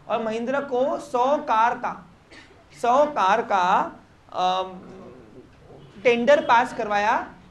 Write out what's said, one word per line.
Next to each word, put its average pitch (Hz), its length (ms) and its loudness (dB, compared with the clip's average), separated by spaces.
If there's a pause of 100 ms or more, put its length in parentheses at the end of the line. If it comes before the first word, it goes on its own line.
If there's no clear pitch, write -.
और 226 160 -4
Mahindra 233 440 -4
को 277 300 -2
सौ 254 380 0
कार 240 420 2
का, 226 300 -10 (760)
सौ 262 240 4
कार 220 360 2
का, 202 540 0 (360)
अ, 185 400 -2 (1300)
टेंडर 247 400 4
पास 247 300 2
करवाया 220 600 -2 (160)